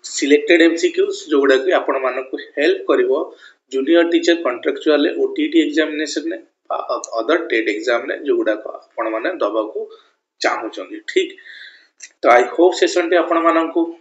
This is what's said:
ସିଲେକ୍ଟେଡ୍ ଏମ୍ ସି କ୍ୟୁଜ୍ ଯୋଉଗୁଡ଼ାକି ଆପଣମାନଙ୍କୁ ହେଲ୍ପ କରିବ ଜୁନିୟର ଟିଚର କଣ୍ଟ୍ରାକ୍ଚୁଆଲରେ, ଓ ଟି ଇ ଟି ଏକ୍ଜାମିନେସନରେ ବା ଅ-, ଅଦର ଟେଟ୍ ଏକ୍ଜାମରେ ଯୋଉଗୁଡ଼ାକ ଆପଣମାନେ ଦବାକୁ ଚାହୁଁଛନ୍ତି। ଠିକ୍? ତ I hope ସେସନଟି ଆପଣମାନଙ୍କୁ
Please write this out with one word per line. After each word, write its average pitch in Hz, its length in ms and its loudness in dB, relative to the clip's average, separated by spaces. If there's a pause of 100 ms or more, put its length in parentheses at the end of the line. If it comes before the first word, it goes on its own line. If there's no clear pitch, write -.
ସିଲେକ୍ଟେଡ୍ 156 600 4
ଏମ୍ 156 100 2
ସି 175 120 0
କ୍ୟୁଜ୍ 190 400 -2
ଯୋଉଗୁଡ଼ାକି 139 500 2
ଆପଣମାନଙ୍କୁ 131 720 -4
ହେଲ୍ପ 170 380 0
କରିବ - 380 2 (460)
ଜୁନିୟର 165 380 2
ଟିଚର 170 320 2
କଣ୍ଟ୍ରାକ୍ଚୁଆଲରେ, 147 720 0
ଓ 135 200 -2
ଟି 151 100 -2
ଇ 151 80 -4
ଟି 156 160 4
ଏକ୍ଜାମିନେସନରେ 151 760 -4 (180)
ବା - 220 -8
ଅ-, - 280 -6
ଅଦର 113 320 0
ଟେଟ୍ 117 300 -2
ଏକ୍ଜାମରେ 117 480 -4
ଯୋଉଗୁଡ଼ାକ 113 560 -2
ଆପଣମାନେ 113 600 -6
ଦବାକୁ 107 520 -4 (500)
ଚାହୁଁଛନ୍ତି। 107 680 -6
ଠିକ୍? - 260 -2 (880)
ତ 123 140 4
I 120 160 6
hope 180 260 4
ସେସନଟି 175 420 0
ଆପଣମାନଙ୍କୁ 165 640 2 (200)